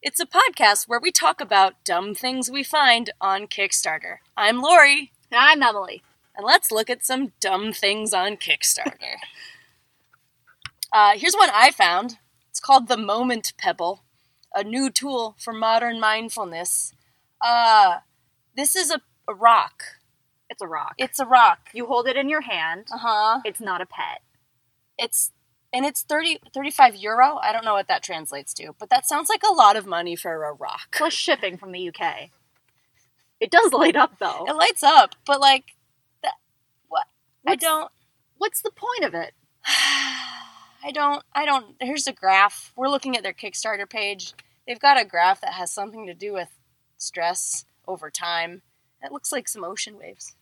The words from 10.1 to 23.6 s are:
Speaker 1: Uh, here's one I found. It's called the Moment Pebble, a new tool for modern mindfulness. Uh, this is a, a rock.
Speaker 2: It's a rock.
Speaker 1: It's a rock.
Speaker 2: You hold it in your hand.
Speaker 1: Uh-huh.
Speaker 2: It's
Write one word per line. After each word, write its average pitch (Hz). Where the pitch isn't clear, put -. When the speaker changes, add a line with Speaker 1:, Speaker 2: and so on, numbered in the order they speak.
Speaker 1:
Uh, 208
here's 339
one 392
I 233
found. 196
It's -
called 269
the 247
Moment 220
Pebble, 175
a 202
new 247
tool 240
for -
modern 226
mindfulness. 214
Uh, 226
this 285
is 359
a, 302
a 220
rock. 220
Speaker 2:
It's -
a 190
rock. 156
Speaker 1:
It's -
a 254
rock. 226
Speaker 2:
You 240
hold 240
it 254
in 277
your 302
hand. 180
Speaker 1:
Uh-huh. 226
Speaker 2:
It's 208